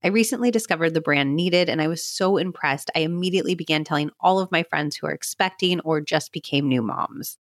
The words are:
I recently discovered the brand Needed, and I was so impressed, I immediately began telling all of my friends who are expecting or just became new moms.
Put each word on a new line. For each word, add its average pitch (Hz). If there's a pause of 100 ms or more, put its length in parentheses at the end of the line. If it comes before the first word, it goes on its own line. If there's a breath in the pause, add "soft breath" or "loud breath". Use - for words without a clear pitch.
I 165
recently 233
discovered 165
the 165
brand 143
Needed, 175
and 156
I 156
was 160
so 196
impressed, 156
I -
immediately 175
began 156
telling 147
all 190
of 185
my 165
friends 151
who -
are 151
expecting 180
or 160
just -
became 143
new 127
moms. -